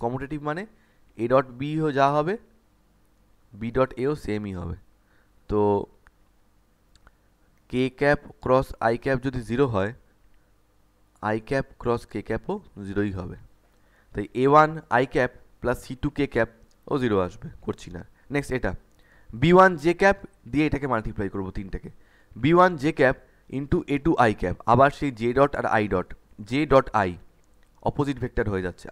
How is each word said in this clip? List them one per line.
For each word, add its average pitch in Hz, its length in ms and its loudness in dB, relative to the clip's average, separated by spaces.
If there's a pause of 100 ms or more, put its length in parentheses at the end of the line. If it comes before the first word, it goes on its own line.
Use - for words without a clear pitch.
Commutative 135 460 -8
মানে 160 140 -8 (600)
এ - 80 0
ডট 135 160 4 (120)
বি 143 100 -6 (300)
যা 139 160 6
হবে, 151 180 0 (1300)
বি 113 180 -8
ডট 131 140 2 (120)
এও 143 100 -2 (100)
সেমই 104 360 -6
হবে। 87 180 -8 (720)
তো 104 100 2 (2000)
কে 127 140 -2 (160)
cap 143 200 2 (240)
cross 127 240 2 (200)
আই 117 160 2
cap 135 220 0
যদি 127 140 -4 (100)
জিরো 123 240 2
হয়, 98 180 -2 (1400)
আই 113 80 0 (120)
cap 139 160 -2 (160)
cross 120 200 -2 (100)
কে 107 160 -8
ক্যাপও 113 280 -6 (320)
জিরোই 101 320 0
হবে। - 180 -12 (760)
তাই 107 120 -6 (180)
এ - 80 4
ওয়ান 156 180 8 (280)
আই 127 60 4 (100)
cap 127 180 0 (300)
plus 120 240 -2
সি - 80 -12 (100)
টু 147 140 -2
কে 143 160 0
cap 113 160 0 (420)
ও - 20 0 (100)
জিরো 107 140 2 (100)
আসবে, - 200 -14 (180)
করছি - 300 -10
না। 85 60 -12 (320)
Next 143 240 -4
এটা, 107 140 -2 (720)
বি 156 140 6
ওয়ান 185 160 10 (120)
জে 170 180 2
cap 196 160 4 (340)
দিয়ে 147 180 2
এটাকে 139 240 -2
multiply 110 400 -4
করবো 95 240 -6
তিনটাকে, 95 320 -10 (520)
বি 147 160 2
ওয়ান 180 140 6 (100)
জে 151 180 0
cap 135 160 4 (420)
into 143 200 -2 (160)
A 143 120 2
two 165 60 2 (140)
আই 110 60 4 (100)
cap, 90 140 -2 (180)
আবার 135 240 6
সেই 143 220 -4
জে 117 180 -2
ডট 143 220 4
আর 120 60 -2 (120)
আই 107 60 2 (100)
ডট, 90 140 -2 (420)
জে 131 100 -2 (140)
ডট 135 140 6 (160)
আই 92 80 -2 (800)
opposite 139 340 -2
vector 120 280 -4
হয়ে 92 160 -2
যাচ্ছে, - 240 -12